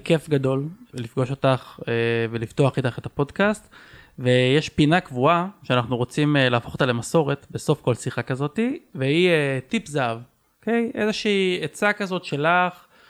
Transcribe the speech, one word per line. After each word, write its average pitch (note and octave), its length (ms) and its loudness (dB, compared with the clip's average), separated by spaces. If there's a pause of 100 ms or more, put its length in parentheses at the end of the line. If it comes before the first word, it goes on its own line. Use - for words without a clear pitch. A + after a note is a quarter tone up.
כיף D#3+ 240 0
גדול C3+ 400 0 (260)
לפגוש B2+ 360 -4
אותך, C3+ 580 -2
אה, A#2+ 40 -2 (380)
ולפתוח A#2 460 0
איתך B2+ 220 -2
את - 80 -10
הפודקאסט, G3 600 -2 (500)
ויש B2+ 500 4
פינה D3+ 320 4
קבועה E3+ 480 0 (140)
שאנחנו B2 340 0
רוצים, D3 400 0
אה, C3 120 4
להפוך A#2+ 240 0
אותה C#3+ 140 0
למסורת C#3 640 0
בסוף - 300 -2
כל B2 140 0
שיחה - 280 -6
כזאת, C#3 360 -4 (360)
והיא, D3+ 340 2
אה, C#3+ 300 0 (100)
טיפ - 200 -4
זהב, B2+ 300 -2 (420)
אוקיי? A#3 340 -2
איזושהי G3+ 680 0
עצה G#3 300 -2
כזאת F#3 320 -6
שלך, D#3 600 0 (240)